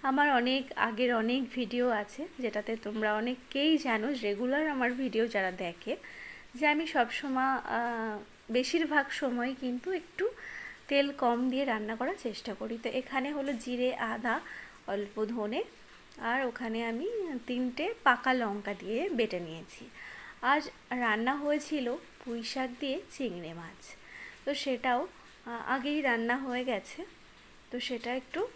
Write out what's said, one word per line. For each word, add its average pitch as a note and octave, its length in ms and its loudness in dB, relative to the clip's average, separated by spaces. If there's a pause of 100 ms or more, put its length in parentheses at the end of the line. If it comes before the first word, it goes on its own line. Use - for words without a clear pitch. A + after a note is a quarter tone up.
আমার C#4+ 280 6
অনেক C4 460 4
আগের A#3 380 4
অনেক A#3 360 2
ভিডিও B3 380 0
আছে, A3+ 380 0 (120)
যেটাতে A3+ 380 -2
তোমরা G#3+ 380 0
অনেকেই B3+ 640 2
জানো, B3+ 440 2
রেগুলার B3 460 2
আমার B3+ 240 2
ভিডিও A#3+ 340 2
যারা G3 240 0
দেখে, F3+ 460 -4 (580)
যে C4 120 2
আমি D4+ 200 4
সবসময়, C4 580 2
আহ, A#3 760 0 (320)
বেশিরভাগ C#4+ 600 4
সময় B3 500 0
কিন্তু B3 320 -2
একটু F4+ 360 -2 (600)
তেল C#4 240 4
কম B3+ 380 4
দিয়ে C4 140 2
রান্না A3 320 0
করার C4 260 0
চেষ্টা G#3+ 320 -6
করি। A3+ 280 -6
তো A#3+ 60 -4
এখানে C4 440 -2
হলো C#4+ 200 -2
জিরে, B3 420 0
আদা, A#3 460 0 (460)
অল্প G3+ 380 -2
ধনে, A3+ 380 -2 (560)
আর A#3+ 240 0
ওখানে A#3 440 -2
আমি A#3+ 240 -2 (360)
তিনটে B3+ 480 -2 (100)
পাকা B3+ 280 4
লঙ্কা G#3 420 0
দিয়ে A3+ 340 -2
বেটে A3 320 0
নিয়েছি। E3 500 -10 (520)
আজ D4 280 4 (200)
রান্না A#3+ 440 2
হয়েছিল D4 640 0 (280)
পুঁই A#3 180 -4
শাক C4 280 -2 (100)
দিয়ে C#4+ 200 -2 (100)
চিংড়ি F3 420 -6
মাছ, - 440 -12 (480)
তো C#4+ 100 0
সেটাও, C4 540 2 (380)
আহ, A#3 240 -6
আগেই C#4 320 2
রান্না A#3+ 340 2
হয়ে B3+ 280 -2
গেছে। B3 400 -2 (680)
তো B3 100 -4
সেটা A#3+ 340 -4
একটু D#4 420 -2